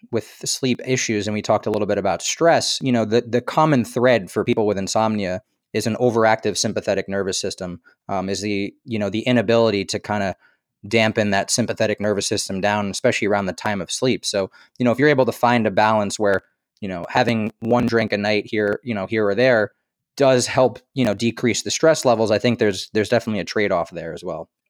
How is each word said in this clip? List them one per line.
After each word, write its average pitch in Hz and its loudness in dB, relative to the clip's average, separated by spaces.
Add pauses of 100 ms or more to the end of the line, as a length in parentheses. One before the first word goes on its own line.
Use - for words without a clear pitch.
(120)
with - -6
sleep - -2
issues 113 -2
and 107 -4
we 104 -4
talked 107 0
a 110 0
little 104 0
bit 101 0
about 92 -2
stress, - 2
you 139 0
know, 113 2
the, 110 2
the 120 -2
common 151 2
thread 117 2
for 208 -2
people 117 0
with 101 0
insomnia 98 -2 (320)
is 107 -2
an 110 0
overactive 110 2
sympathetic 98 -2
nervous 98 -4
system, 90 -8 (260)
um, 95 -4
is 95 -4
the, 101 -4 (120)
you 117 -6
know, 101 -2
the 107 -4
inability 113 2
to 101 -6
kinda 98 -4 (520)
dampen 110 2
that 98 0
sympathetic 107 -2
nervous 101 -2
system 98 -4
down, 104 0
especially 110 -2
around 101 0
the 90 -6
time 101 -4
of 85 -8
sleep. 131 -2
So, 98 -2 (260)
you 123 0
know, 123 4
if 120 0
you're 147 4
able 131 4
to 120 0
find 120 2
a 107 2
balance 107 2
where, 101 2 (380)
you 107 -10
know, 90 -8
having 113 0
one 120 0
drink 113 0
a 107 -2
night 104 0
here, 104 0
you 120 -6
know, 98 -4
here 110 0
or 101 0
there 113 2 (440)
does 131 4
help, 123 2 (140)
you 131 0
know, 104 0
decrease 113 -2
the 101 -6
stress 160 2
levels, 113 4
I 107 2
think 120 0
there's, 101 0
there's 104 0
definitely 113 0
a 85 -6
trade-off 95 -2
there 82 -10
as 78 -14
well. 80 -10 (200)